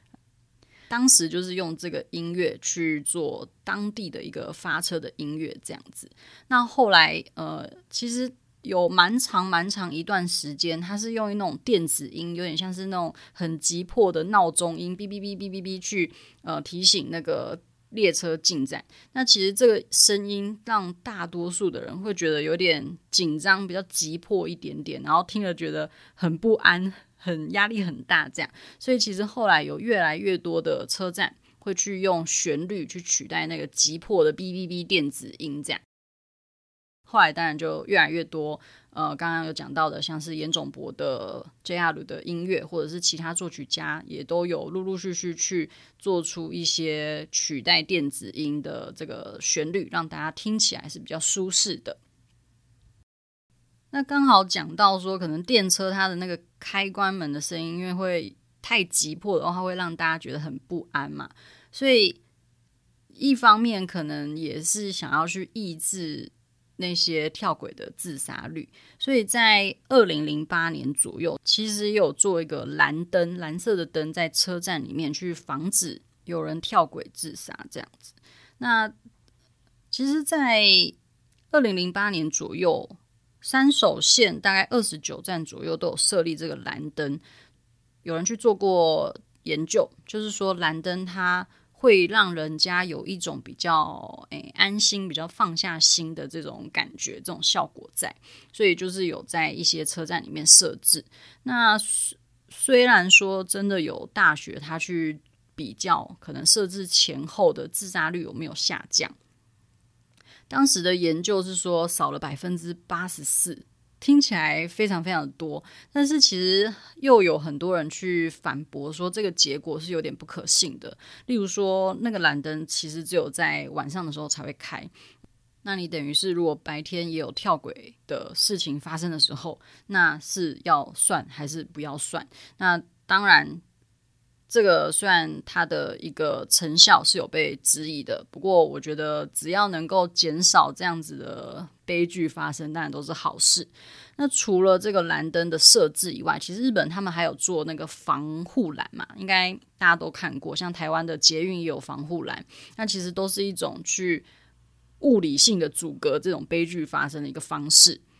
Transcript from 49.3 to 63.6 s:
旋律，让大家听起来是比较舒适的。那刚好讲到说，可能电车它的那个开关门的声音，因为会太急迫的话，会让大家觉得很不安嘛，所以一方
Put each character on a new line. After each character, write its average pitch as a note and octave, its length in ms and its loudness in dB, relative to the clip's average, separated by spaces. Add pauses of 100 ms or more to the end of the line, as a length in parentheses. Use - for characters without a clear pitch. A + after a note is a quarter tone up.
旋 D#3 280 -2
律， F#3 220 -4
让 E3 160 -4
大 D#3+ 80 -12
家 D3+ 160 -6
听 G#3+ 260 -4
起 - 160 2
来 - 140 -14
是 - 100 -14
比 - 60 -16
较 D#3+ 160 -8
舒 F#3+ 300 -2
适 - 260 0
的。 - 220 -14 (1900)
那 C#4 120 -4
刚 C#4 220 2
好 A3 180 10
讲 E3 320 -4
到 G3 240 6
说， F#3 200 -4
可 F3+ 80 -6
能 D#3+ 160 -4
电 G3+ 260 2
车 F#3+ 220 0
它 F#3+ 180 0
的 F#3 60 -4
那 F3+ 120 -6
个 E3+ 140 -6 (180)
开 G3 300 -4
关 F#3+ 240 -2
门 E3+ 180 -6
的 C#3+ 80 -4
声 E3 240 -6
音， E3 180 -6
因 F#3 40 -6
为 F#3 80 -6
会 F3+ 420 -4 (280)
太 A3+ 220 0
急 D#3 300 -2
迫 F#3 240 -2
的 C#3+ 60 0
话， F3 180 -2
会 F#3 120 -4
让 F3 200 -4
大 E3 120 -2
家 D#3+ 120 0
觉 C3 140 -12
得 D3 80 -6
很 D3 200 -10
不 - 320 -10
安 C#3+ 180 -4
嘛， D3 180 -10 (420)
所 - 160 -4
以 A3+ 360 6 (880)
一 - 260 0
方 A3 260 8